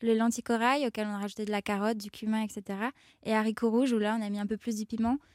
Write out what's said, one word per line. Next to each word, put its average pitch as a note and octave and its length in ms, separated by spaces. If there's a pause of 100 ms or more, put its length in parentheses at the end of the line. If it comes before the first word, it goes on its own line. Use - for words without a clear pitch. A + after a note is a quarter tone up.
le A3+ 120
lentilles A3+ 280
corail, B3 440
auquel G#3+ 200
on G#3 80
a G3+ 40
rajouté G3+ 260
de G#3 60
la G3+ 120
carotte, G#3+ 360
du G3+ 120
cumin, A3 320
et G#3+ 60
cetera, G3+ 420 (340)
et A3 100
haricots A3 360
rouges, B3 220
où A3+ 60
là G#3 200
on A3 60
a G#3 60
mis G3+ 80
un G3+ 80
peu G#3+ 100
plus G#3+ 220
de A3 60
piment. A#3 340 (160)